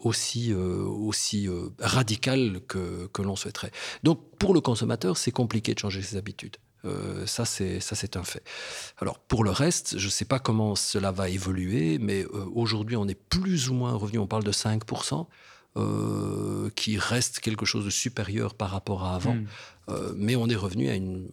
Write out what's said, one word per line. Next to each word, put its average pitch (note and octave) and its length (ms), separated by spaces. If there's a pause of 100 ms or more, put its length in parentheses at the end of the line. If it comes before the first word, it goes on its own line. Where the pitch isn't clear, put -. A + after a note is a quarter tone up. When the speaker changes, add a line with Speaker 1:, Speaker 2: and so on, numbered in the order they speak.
Speaker 1:
aussi, A#2 500
euh, F#2 300
aussi, G#2 640
euh, F2+ 200 (100)
radicale A2+ 880
que, F2+ 460
que G2+ 100
l'on G2 140
souhaiterait. - 340 (320)
Donc, D#3 160 (200)
pour G3 160
le D#3 60
consommateur, A#2 560
c'est - 160
compliqué A2+ 400
de - 60
changer F#2+ 240
ses G2+ 140
habitudes. G2 400 (280)
Euh, G2 420
ça, - 180
c'est, F#2+ 360
ça, - 140
c'est - 220
un F2+ 80
fait. - 180 (560)
Alors, - 200
pour A2+ 260
le G2+ 60
reste, C3+ 480
je G2 100
sais - 160
pas A#2+ 140
comment A2 360
cela G2 380
va F#2+ 160
évoluer, F#2+ 680
mais, G2+ 240
euh, G2 220 (100)
aujourd'hui, A2 420
on G2+ 100
est F#2+ 80
plus F3+ 540
ou B2+ 60
moins B2 200
revenu, G#2+ 240
on G2+ 80
parle A2 180
de G#2 80
cinq A2 320
pour - 200
cent, D#3+ 240 (480)
euh, G#2 1000
qui G#2+ 220
reste - 420
quelque G#2+ 240
chose G#2 200
de G#2 60
supérieur G#2+ 640
par G2 160
rapport F#2+ 340
à F#2 100
avant, F#2 200
Speaker 2:
Hmm. A2 120 (420)
Speaker 1:
euh, G2 280
mais G#2 200
on A#2 120
est A#2 80
revenu G2+ 340
à A#2 40
une, F#2+ 380